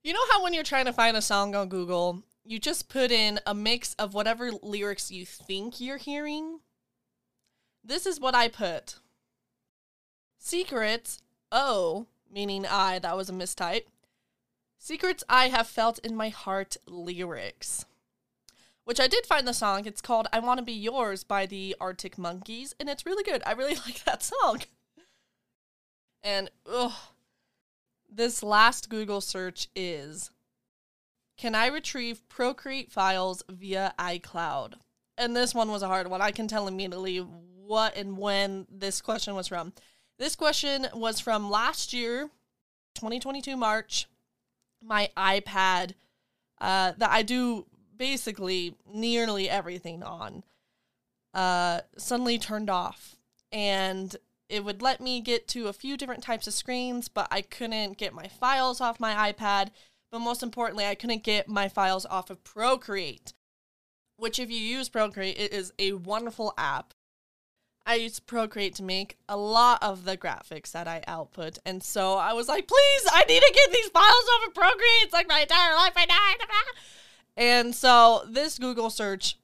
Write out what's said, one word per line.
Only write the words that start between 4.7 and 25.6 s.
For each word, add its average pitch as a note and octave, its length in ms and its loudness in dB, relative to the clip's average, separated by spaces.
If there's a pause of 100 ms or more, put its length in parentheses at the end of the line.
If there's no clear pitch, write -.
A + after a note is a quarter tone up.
you F3+ 140 -14
think G3+ 560 -10
you're C4 160 -8
hearing? D4+ 640 -8 (1200)
This C4+ 220 -8
is F#4 120 -4
what C4 160 -2
I A#3+ 140 4
put. F#3+ 520 -6 (1400)
"Secrets, A#3+ 840 -4 (300)
oh," G#3+ 540 0 (260)
meaning G3 340 -6
I, F#3+ 340 0
that F3 180 -4
was F#3+ 120 -8
a F#3 40 -10
mistype. F3+ 540 -6 (920)
"Secrets F4+ 500 -4
I B3+ 220 6
have A#3 180 0
felt A#3 320 0
in A3+ 160 -8
my A3 140 -4
heart G3 480 -6 (100)
lyrics." F3 1000 -10 (1000)
Which A#3+ 160 -2
I C4 60 6
did A#4 180 0
find D4 200 2
the B3 80 -2
song. G#3 320 -2
It's G#3 160 -12
called A3+ 300 0
I A3+ 80 0
Wanna B3 220 0
Be A#3+ 100 -10
Yours A3 540 -4
by G3 200 0
the F#3+ 360 -10
Arctic F#3 360 -10
Monkeys, F#3+ 600 -10
and C#4 80 -8
it's C#4+ 180 -10
really G4 180 -4
good. F#4 220 -4
I - 60 -2
really C4 240 -2
<laughs> - 100 -12
like - 200 -12
that - 180 0
song. G#4+ 380 0 (1600)